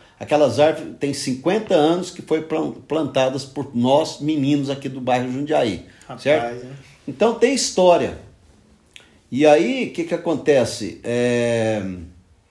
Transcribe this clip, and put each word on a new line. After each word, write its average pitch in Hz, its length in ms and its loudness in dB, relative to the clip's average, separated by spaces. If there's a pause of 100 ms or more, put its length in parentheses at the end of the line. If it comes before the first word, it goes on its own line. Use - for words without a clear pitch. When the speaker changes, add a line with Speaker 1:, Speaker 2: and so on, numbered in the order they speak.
(200)
Speaker 1:
Aquelas 135 400 2
árvores 151 400 0
têm 143 140 -4
cinquenta 165 640 -2
anos 170 340 2
que - 140 -14
foi 160 180 -2
plan-, 156 300 -4 (160)
plantadas 135 580 -2
por - 300 -10
nós, 135 440 2
meninos 143 520 0
aqui 135 180 -8
do 135 100 -10
bairro 123 320 0
Jundiaí, 135 540 -2 (220)
Speaker 2:
Rapaz, 123 160 -14
Speaker 1:
certo? 135 420 0
Speaker 2:
hein? 131 60 -18 (360)
Speaker 1:
Então 214 260 0
tem 240 220 2
história. 180 640 2 (1120)
E 135 140 2
aí, 190 420 6
o - 40 -10
que 170 120 -6
que 165 100 -6
acontece? 131 920 0
É... 117 760 0 (680)